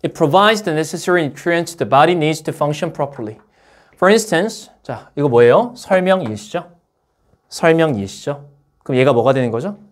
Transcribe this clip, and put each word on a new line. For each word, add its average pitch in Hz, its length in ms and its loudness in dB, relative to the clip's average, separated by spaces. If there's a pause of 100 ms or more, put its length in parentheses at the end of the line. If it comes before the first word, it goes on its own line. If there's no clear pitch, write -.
It 165 100 -6
provides 202 480 2
the 170 100 -4
necessary 160 520 -2
nutrients 170 500 -4
the - 140 -6
body 151 260 4
needs 156 280 -2
to 160 100 -8
function 151 400 -4
properly. 131 460 -10 (580)
For 180 120 2
instance, 214 640 0 (120)
자, - 340 -14
이거 143 120 0
뭐예요? 127 480 4
설명 185 540 0
예시죠? 107 400 -10 (760)
설명 160 500 0
예시죠? 139 480 -10 (380)
그럼 131 140 -2
얘가 135 140 4
뭐가 120 200 2
되는 127 180 0
거죠? 165 280 -8 (140)